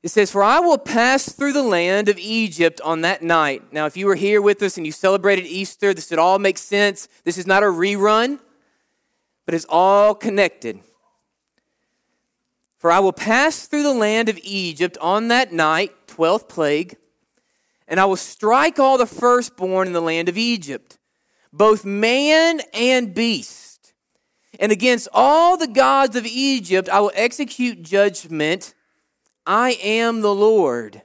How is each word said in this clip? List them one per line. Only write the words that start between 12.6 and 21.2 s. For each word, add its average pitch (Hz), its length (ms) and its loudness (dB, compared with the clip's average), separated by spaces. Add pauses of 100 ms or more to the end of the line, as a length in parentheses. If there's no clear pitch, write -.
"For 170 140 0
I 180 80 4
will 190 140 2
pass 262 520 -2
through 294 160 -4
the 285 140 0
land 220 340 0
of 196 140 -6
Egypt 180 580 -4
on 208 280 0
that 247 220 0
night," 160 400 0 (140)
twelfth 175 440 -2
plague, 156 480 -2 (880)
"and 170 120 0
I 190 60 6
will 190 100 2
strike 247 640 0
all 269 220 4
the 240 80 0
firstborn 190 800 -2
in 180 60 -8
the 170 80 -2
land 165 280 -2
of 180 80 -6
Egypt, 196 640 -6 (520)